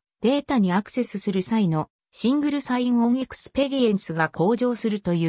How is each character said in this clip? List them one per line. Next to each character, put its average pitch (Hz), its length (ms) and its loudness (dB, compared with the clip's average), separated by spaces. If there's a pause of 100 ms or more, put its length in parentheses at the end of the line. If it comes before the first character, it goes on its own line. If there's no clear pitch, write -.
(220)
デ 269 180 0
ー 285 60 -8
タ 277 120 -2
に 190 140 2
ア 185 100 0
ク - 80 -16
セ 247 140 -4
ス 208 160 -6
す - 140 -4
る 185 80 0
際 220 260 0
の 160 220 -2 (240)
シ 226 180 -2
ン 294 80 0
グ 294 100 -2
ル 285 120 -2
サ 247 160 -2
イ 247 140 0
ン 240 120 4
オ 240 60 4
ン 247 100 2
エ 254 60 -4
ク - 100 -14
ス - 140 -8
ペ 277 180 2
リ 262 200 2
エ 214 40 4
ン 202 60 2
ス - 160 -6
が 160 160 0
向 196 260 2
上 247 200 0
す 226 140 -2
る 208 120 -4
と 175 120 -2
い 165 160 2